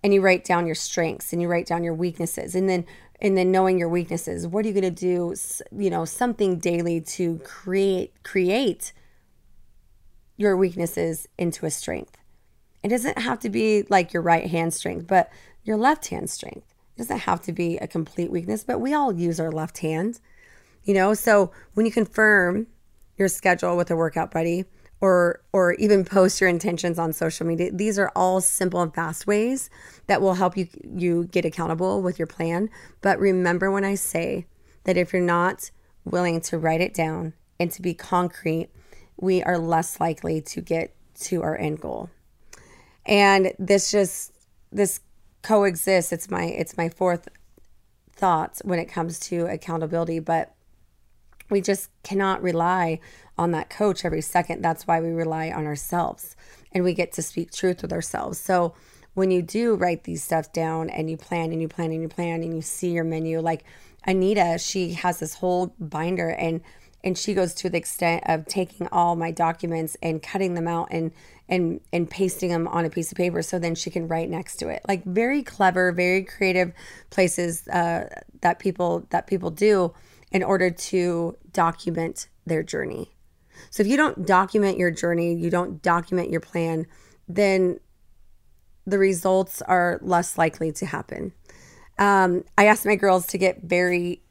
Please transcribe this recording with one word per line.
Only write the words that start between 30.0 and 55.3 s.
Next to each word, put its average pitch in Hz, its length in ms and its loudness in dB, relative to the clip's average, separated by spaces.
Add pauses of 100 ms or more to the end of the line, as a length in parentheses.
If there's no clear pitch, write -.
that 202 140 2
will 190 140 4
help 180 220 2
you, 180 120 -2 (160)
you 175 420 0
get 175 180 0
accountable 170 580 -2
with 180 160 -2
your 160 80 -2
plan. 170 420 -2 (320)
But 196 180 2
remember 185 520 2
when 196 140 0
I 196 100 0
say 170 520 -4 (380)
that 180 120 2
if 175 160 0
you're 180 100 2
not 175 480 0 (340)
willing 175 380 0
to - 160 -4
write 160 220 2
it 185 140 -2
down 160 380 -4 (260)
and 175 140 0
to - 80 -14
be 180 140 -4
concrete, 170 760 -2 (480)
we 185 260 0
are 175 160 0
less 165 420 -2
likely 160 420 -2
to - 180 -10
get 165 340 -4 (260)
to 170 220 -4
our 156 140 -2
end 151 240 -4
goal. 60 300 -8 (960)
And 196 520 6
this 196 320 4
just, - 420 0 (380)
this 196 300 -2 (420)
coexists. 190 680 2
It's 170 180 -8
my, 180 140 -2
it's - 320 -6
my 170 120 -2
fourth 175 400 -2 (840)
thought 170 480 0
when 180 160 -2
it 165 80 -4
comes 165 340 -6
to 170 260 -4
accountability, 165 760 -4
but 165 340 -2 (960)
we 202 100 2
just 196 300 -2 (120)
cannot 196 400 -2
rely 170 580 0 (360)
on 170 140 0
that 160 180 -4
coach 202 360 -2
every 160 180 -2
second. 170 400 -2
That's 165 240 -2
why 165 140 2
we 165 80 -2
rely 160 420 -2